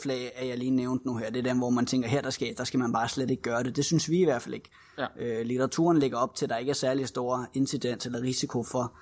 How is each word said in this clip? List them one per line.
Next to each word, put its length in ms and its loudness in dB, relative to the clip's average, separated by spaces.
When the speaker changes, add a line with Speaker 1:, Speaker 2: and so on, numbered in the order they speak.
Speaker 1:
flag, 340 -4
at 120 -4
jeg 100 -4
lige 120 0
nævnte 360 2
nu 100 -2
her. 140 -2
Det 80 -4
er 40 -2
dem, 160 2
hvor 120 2
man 160 4
tænker, 220 0
her 120 2
der 100 -4
skal, 260 -4
der 80 -4
skal 160 0
man 120 0
bare 160 2
slet 220 -2
ikke 120 -2
gøre 200 0
det. 140 -2
Det 80 2
synes 260 2
vi 100 4
i 40 8
hvert 180 2
fald 120 -8
ikke. 160 -12
Speaker 2:
Ja. 80 -2
Speaker 1:
Øh, 300 -4
litteraturen 520 4
lægger 200 2
op 160 0
til, 120 -2
at 40 -4
der 60 -2
ikke 140 -2
er 40 2
særlig 340 0
stor 460 -2
incidens 520 0
eller 160 -4
risiko 400 -2
for, 400 -2